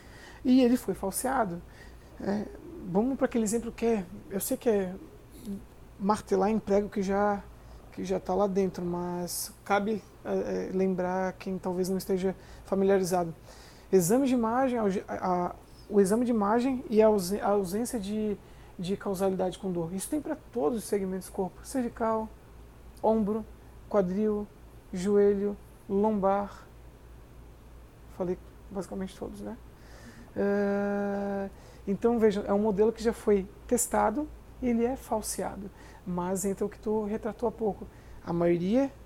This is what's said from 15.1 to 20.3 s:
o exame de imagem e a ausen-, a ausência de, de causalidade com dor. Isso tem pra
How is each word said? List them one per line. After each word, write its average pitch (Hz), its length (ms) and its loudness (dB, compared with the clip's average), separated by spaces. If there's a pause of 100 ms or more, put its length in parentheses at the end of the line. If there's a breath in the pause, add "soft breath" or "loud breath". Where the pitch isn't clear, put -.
o 208 120 6
exame 208 240 4
de 233 60 0
imagem 240 580 2
e 214 140 6
a 220 60 8
ausen-, 202 320 2
a - 80 0
ausência 208 500 0
de, 208 380 -2 (420 loud breath)
de 190 180 -2
causalidade 190 600 -2
com 190 140 -4
dor. 170 200 -2
Isso 190 160 -6
tem 302 120 -2
pra 294 160 -6 (160)